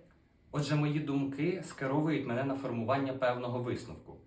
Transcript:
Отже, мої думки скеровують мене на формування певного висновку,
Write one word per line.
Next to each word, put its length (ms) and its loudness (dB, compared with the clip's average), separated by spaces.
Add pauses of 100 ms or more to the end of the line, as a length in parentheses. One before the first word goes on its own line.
(520)
Отже, 240 2
мої 240 2
думки 680 0
скеровують 640 0
мене 160 0
на 120 0
формування 580 0
певного 460 0
висновку, 680 -6